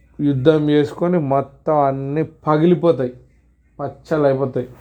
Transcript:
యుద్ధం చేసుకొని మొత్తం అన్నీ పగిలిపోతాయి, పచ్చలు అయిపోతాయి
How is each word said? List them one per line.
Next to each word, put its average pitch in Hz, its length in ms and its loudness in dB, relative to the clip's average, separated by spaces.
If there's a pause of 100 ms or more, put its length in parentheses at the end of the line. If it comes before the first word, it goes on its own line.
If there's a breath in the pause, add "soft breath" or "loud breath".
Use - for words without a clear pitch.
(200)
యుద్ధం 147 500 2
చేసుకొని 147 500 0
మొత్తం 139 580 -2
అన్నీ 139 460 -2 (240)
పగిలిపోతాయి, 156 680 2 (680)
పచ్చలు 147 480 -4
అయిపోతాయి 131 400 -2 (140 loud breath)